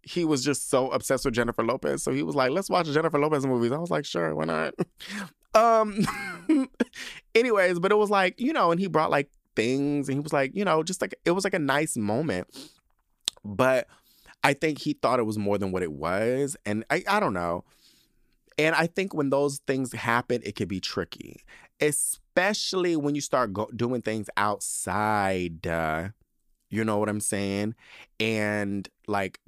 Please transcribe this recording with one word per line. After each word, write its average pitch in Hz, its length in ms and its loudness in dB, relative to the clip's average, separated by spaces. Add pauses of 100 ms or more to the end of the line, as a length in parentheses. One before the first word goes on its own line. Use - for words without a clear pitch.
he 175 240 -2
was 139 180 2
just 143 240 -2
so 131 220 2
obsessed 131 340 0
with 135 100 0
Jennifer 117 300 0
Lopez. 135 380 0
So 135 100 -2
he 139 100 -2
was 160 120 -4
like, 131 160 2
"Let's 185 180 -2
watch 175 200 2
Jennifer 147 300 2
Lopez 147 280 2
movies." 120 260 2
I 147 60 -4
was 175 120 -6
like, 151 140 -2
"Sure, 165 300 -2
why 156 100 -2
not?" 160 340 -2
<laughs> 170 60 2 (680)
Um, 220 540 4 (420)
<laughs> 285 200 4 (640)
anyways, 196 460 4
but 190 100 2
it 208 60 6
was 208 120 4
like, 190 320 2
you 262 120 0
know, 214 180 4
and 170 80 2
he 196 80 0
brought, 160 240 2
like, 143 180 0 (320)
things. 139 480 0
And 135 80 -2
he 143 40 -2
was 151 120 -6
like, 135 220 2
you 202 100 -2
know, 160 180 2
just, 180 200 -4
like, - 120 -6 (100)
it 170 80 4
was, 190 120 0
like, 196 100 -2
a 185 40 0
nice 147 380 -2
moment. 107 520 -2 (960)
But 123 440 0 (540)
I 143 120 6
think 151 240 -2
he 151 160 -4
thought 123 260 2
it 110 60 2
was 107 120 -2
more 101 200 2
than 95 140 0
what 92 100 0
it 80 100 -4
was. 110 720 -2
And 107 240 -2
I, 175 180 -2
I 208 140 2
don't 147 140 -2
know. 87 300 -2 (920)
And 160 160 2
I 160 120 4
think 190 280 -4
when 139 160 0
those 143 360 2
things 131 260 -2
happen, 120 520 0
it 104 100 -6
could 98 140 -4
be 92 120 -4
tricky, - 640 -8 (380)
especially 180 1160 0
when 147 180 0
you 143 60 -4
start 123 340 0
go-, 110 200 -4
doing 120 280 -2
things 110 340 -4
outside, 98 1300 0
uh, 82 420 -2 (600)
you 110 160 -2
know 104 140 0
what 107 100 0
I'm 104 120 -2
saying? 101 540 -2 (440)
And, 104 680 -2 (180)
like, 98 420 -4